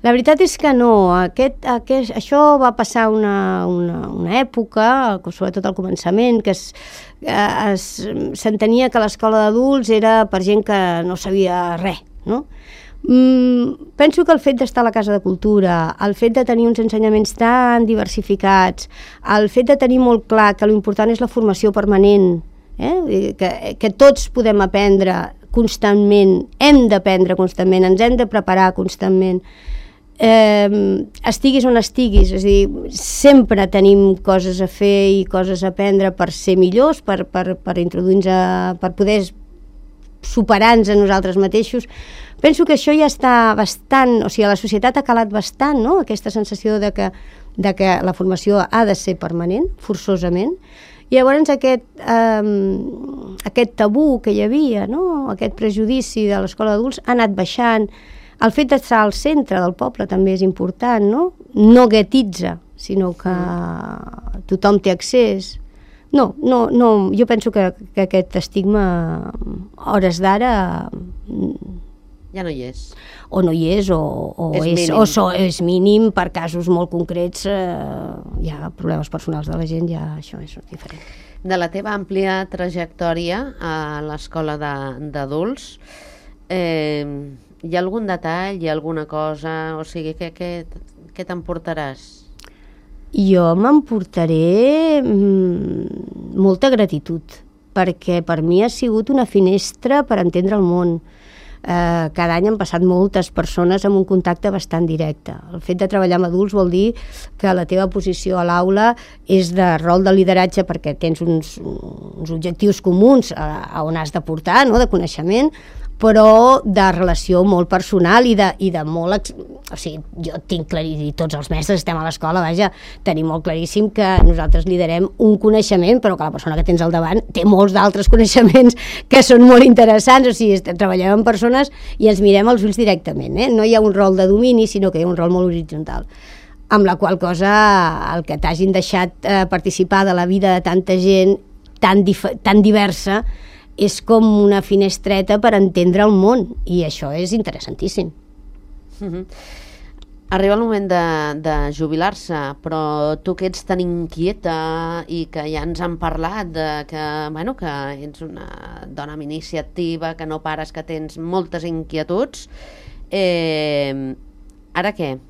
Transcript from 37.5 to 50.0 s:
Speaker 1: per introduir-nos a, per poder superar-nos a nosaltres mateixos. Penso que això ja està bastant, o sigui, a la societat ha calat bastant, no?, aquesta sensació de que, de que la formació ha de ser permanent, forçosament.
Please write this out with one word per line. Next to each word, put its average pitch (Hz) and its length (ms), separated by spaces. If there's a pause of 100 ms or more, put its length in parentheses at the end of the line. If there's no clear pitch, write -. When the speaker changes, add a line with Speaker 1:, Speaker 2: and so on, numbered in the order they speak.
Speaker 1:
per 185 220
introduir-nos 180 480
a, 185 140 (420)
per 185 160
poder 208 220 (1040)
superar-nos 220 640
a 208 80
nosaltres 196 400
mateixos. 214 480 (560)
Penso 320 240
que 302 80
això 294 200
ja 302 120
està 240 520
bastant, 240 680
o - 40
sigui, 208 160
a 202 80
la 196 60
societat 220 380
ha 277 80
calat 233 240
bastant, 254 520
no?, 330 200
aquesta 214 320
sensació 214 480
de 208 120
que, 196 180 (420)
de 196 240
que 190 240
la 185 120
formació 190 520
ha 226 200
de 202 120
ser 185 200
permanent, 175 600
forçosament. 185 760 (520)